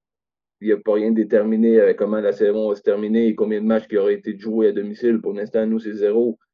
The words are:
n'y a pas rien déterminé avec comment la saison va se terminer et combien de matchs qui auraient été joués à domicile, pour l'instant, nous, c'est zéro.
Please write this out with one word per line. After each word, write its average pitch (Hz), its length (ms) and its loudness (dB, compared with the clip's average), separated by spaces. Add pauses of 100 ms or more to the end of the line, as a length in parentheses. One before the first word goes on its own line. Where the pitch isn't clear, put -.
(680)
n'y 107 60 2
a 101 40 2
pas 104 180 -2
rien 107 160 0
déterminé 110 680 2
avec 98 160 4
comment 107 240 -2
la 104 140 0
saison 107 340 0
va 101 80 -2
se - 60 -10
terminer 107 460 0
et 107 80 0
combien 107 260 -2
de 110 40 -4
matchs 110 220 0
qui 104 80 -4
auraient 101 200 0
été 101 220 -10
joués 110 300 0
à 95 60 0
domicile, 104 480 -2
pour 101 100 -6
l'instant, 107 340 -4
nous, 110 140 -2
c'est 107 140 -8
zéro. 110 440 0 (160)